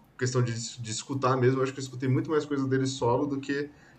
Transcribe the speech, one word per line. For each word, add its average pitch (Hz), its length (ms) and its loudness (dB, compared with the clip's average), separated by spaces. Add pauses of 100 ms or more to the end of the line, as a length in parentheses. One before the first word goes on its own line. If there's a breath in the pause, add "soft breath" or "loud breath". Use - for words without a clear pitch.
(200)
questão 123 240 2
de, 117 100 -2 (260)
de 107 120 -8
escutar 127 460 0
mesmo, 127 220 4
eu 131 40 2
acho 131 100 -2
que - 60 -10
eu 131 40 -4
escutei 127 260 -4
muito 151 200 2
mais 151 160 4
coisa 135 220 -2
dele 131 180 2
solo 127 400 2
do 139 140 -2
que 143 300 -2 (300 loud breath)